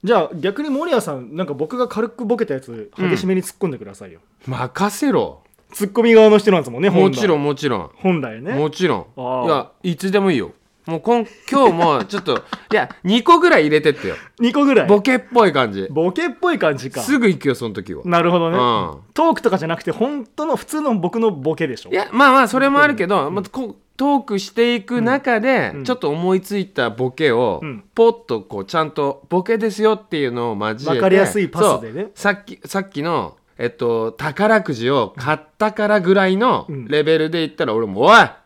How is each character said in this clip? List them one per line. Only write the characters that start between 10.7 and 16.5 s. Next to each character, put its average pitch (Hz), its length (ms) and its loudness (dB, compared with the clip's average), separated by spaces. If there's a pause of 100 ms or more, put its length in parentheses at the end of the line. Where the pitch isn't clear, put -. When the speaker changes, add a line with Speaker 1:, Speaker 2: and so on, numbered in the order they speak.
Speaker 2:
も 160 100 -6
う 160 40 -10
こ 233 180 0
ん-、 214 80 -4 (220)
今 269 180 4
日 180 60 4
も 160 320 2
ち - 120 -8
ょ - 40 -4
っ - 20 -18
と、 123 160 -2 (180)
<laughs> - 160 -8
い - 20 0
や、 147 140 0 (140)
二 220 180 2
個 339 160 6
ぐ 339 140 4
ら 240 80 6
い 151 60 4
入 147 40 2
れ 151 120 4
て 156 100 4
っ - 20 0
て 101 140 -6
よ。 85 80 -6 (240)
Speaker 1:
二 240 120 2
個 285 140 2
ぐ 277 80 4
ら 202 120 4
い？ - 20 -2
Speaker 2:
ボ 202 160 4
ケ 254 140 2
っ - 20 0
ぽ 240 260 2
い 165 80 2
感 123 180 2
じ。 98 200 -6
Speaker 1:
ボ 160 200 0
ケ 320 180 -4
っ - 20 -8
ぽ 359 200 -2